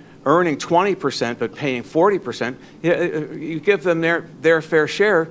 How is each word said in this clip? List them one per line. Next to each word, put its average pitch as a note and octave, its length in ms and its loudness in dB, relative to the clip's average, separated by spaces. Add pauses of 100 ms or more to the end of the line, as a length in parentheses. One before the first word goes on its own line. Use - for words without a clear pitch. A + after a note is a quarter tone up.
(260)
earning D#3 320 2
twenty F3+ 380 0
percent A#2+ 440 -4
but A2+ 160 -4
paying B2+ 280 -4
forty F#3 360 2
percent, B2 400 -6 (220)
you, D#3+ 520 -2
you D#3+ 260 -8
give G3 240 0
them E3 180 0
their, E3 280 -2 (120)
their D#3+ 200 4
fair D#3 260 2
share, G3 440 2